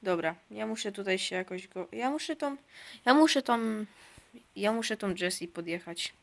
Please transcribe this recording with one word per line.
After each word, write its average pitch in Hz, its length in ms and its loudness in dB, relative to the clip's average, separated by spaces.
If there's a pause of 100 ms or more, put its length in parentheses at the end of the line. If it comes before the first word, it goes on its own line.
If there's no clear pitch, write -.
Dobra, 170 340 -2 (160)
ja 214 160 -8
muszę 220 240 -4
tutaj 196 280 0
się - 160 -4
jakoś 185 320 -6
go... 180 240 -10
Ja 233 180 -2
muszę 311 260 -4
tą... 285 220 -4 (480)
Ja 247 80 8
muszę 302 280 8
tą... 226 440 0 (680)
Ja 208 160 0
muszę 220 260 -2
tą 196 220 -2
Jessie 180 280 -2
podjechać. 170 760 -8